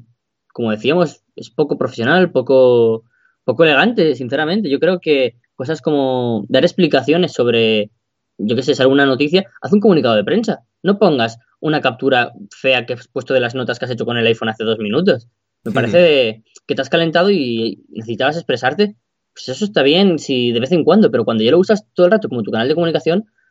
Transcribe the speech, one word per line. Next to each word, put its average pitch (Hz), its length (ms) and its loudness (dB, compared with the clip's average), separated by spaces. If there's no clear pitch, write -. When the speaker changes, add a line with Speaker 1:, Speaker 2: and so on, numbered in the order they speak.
Speaker 1:
como 113 180 -4
decíamos, 135 540 -2
es 117 140 -16
poco 147 260 -2
profesional, 170 540 0
poco, 123 720 2
poco 127 200 2
elegante, 160 500 2
sinceramente. 151 560 -4
Yo 135 100 -2
creo 175 180 0
que 139 360 0
cosas 156 260 -6
como 127 680 -2
dar 135 160 2
explicaciones 160 680 0
sobre, 113 580 0
yo 110 180 -2
qué 127 60 -4
sé, 139 100 -2
es 123 80 -2
alguna 135 240 4
noticia, 147 400 0
haz 139 140 -4
un 208 60 4
comunicado 151 340 2
de 104 100 2
prensa. 170 360 -2
No 202 160 0
pongas 139 400 0
una 156 220 -2
captura 127 500 -2
fea 127 360 -2
que 127 80 -8
has - 140 -16
puesto 131 260 -6
de 127 60 2
las 120 140 -4
notas 127 240 -6
que 131 60 -8
has 123 60 -8
hecho 113 160 -6
con 120 100 -4
el 113 100 0
iPhone 113 220 0
hace 110 160 -8
dos 110 140 -2
minutos. 127 500 -2
Me 120 40 -8
Speaker 2:
Ujú. 101 60 -8
Speaker 1:
parece 113 240 0
de, 135 460 2
que 143 80 -4
te 135 60 -4
has 131 80 -6
calentado 165 420 0
y 117 600 -2
necesitabas 117 460 -4
expresarte. 151 600 -2
Pues - 160 -16
eso 127 160 -6
está 160 180 0
bien, 165 380 2
si 123 320 -2
de 117 80 -2
vez 131 100 -6
en 165 140 2
cuando, 175 260 4
pero 113 140 0
cuando 113 180 -2
ya 117 80 2
lo 165 80 4
usas 196 340 0
todo 180 140 2
el 175 60 4
rato 165 160 0
como 117 160 -6
tu 110 80 -6
canal 113 160 -2
de 151 80 0
comunicación, 165 480 -2